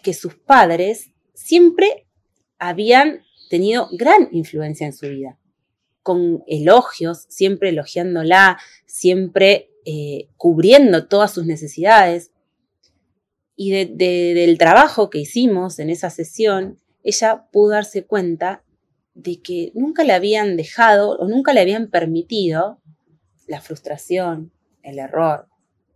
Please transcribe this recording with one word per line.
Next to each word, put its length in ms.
que 100
sus 220
padres 720
siempre 760
habían 640
tenido 420
gran 380
influencia 560
en 60
su 160
vida, 300
con 440
elogios, 840
siempre 400
elogiándola, 880
siempre, 840
eh, 500
cubriendo 720
todas 240
sus 140
necesidades. 840
Y 140
de, 160
de, 480
del 240
trabajo 520
que 100
hicimos 580
en 100
esa 220
sesión, 680
ella 500
pudo 180
darse 340
cuenta 600
de 260
que 340
nunca 280
le 100
habían 440
dejado 600
o 100
nunca 240
le 80
habían 280
permitido 920
la 140
frustración, 920
el 160
error, 480